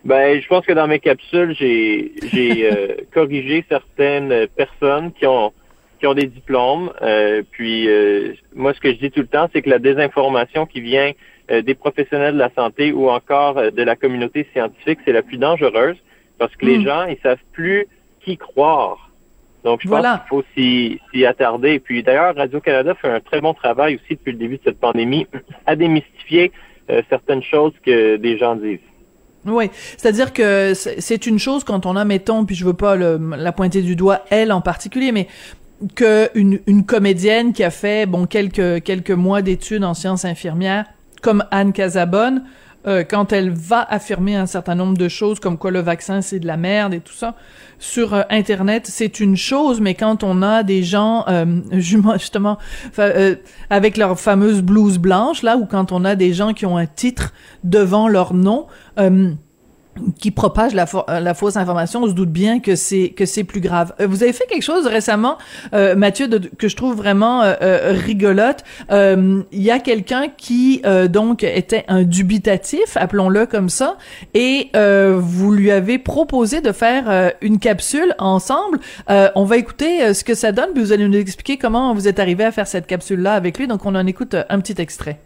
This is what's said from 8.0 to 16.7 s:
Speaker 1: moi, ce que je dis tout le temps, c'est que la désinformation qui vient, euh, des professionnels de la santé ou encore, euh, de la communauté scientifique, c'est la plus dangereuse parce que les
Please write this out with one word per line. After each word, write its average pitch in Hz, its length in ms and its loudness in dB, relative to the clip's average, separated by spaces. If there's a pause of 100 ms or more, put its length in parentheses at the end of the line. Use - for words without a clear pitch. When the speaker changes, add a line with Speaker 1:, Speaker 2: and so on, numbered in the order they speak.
Speaker 1:
moi, 135 180 -2
ce - 60 -10
que 139 120 0
je 120 60 -4
dis 135 140 -6
tout - 100 -2
le 120 60 -6
temps, 160 260 0
c'est 160 80 -2
que - 80 -4
la 123 100 4
désinformation 135 880 0
qui - 160 -14
vient, 135 300 0 (400)
euh, 117 120 2
des 131 100 -2
professionnels 143 600 -2
de 147 40 0
la 123 160 0
santé 143 380 -2
ou 135 160 2
encore, 139 480 0
euh, 110 140 0
de 107 120 -4
la 117 120 0
communauté 123 580 -4
scientifique, 127 500 -4
c'est 139 80 0
la 113 120 2
plus 127 140 -12
dangereuse 143 600 0 (400)
parce 117 180 -4
que - 120 -6
les 131 100 4